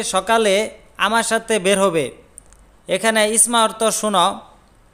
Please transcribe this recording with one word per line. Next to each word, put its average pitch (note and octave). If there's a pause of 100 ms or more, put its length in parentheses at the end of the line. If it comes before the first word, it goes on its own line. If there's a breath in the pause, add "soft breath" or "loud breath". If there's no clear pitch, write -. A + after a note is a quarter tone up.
সকালে G3+ (440)
আমার G#3+
সাথে A3+
বের F#3+
হবে। E3+ (840)
এখানে G#3+ (120)
ইসমা A#3
অর্থ A3 (160)
শোনো, G3 (680)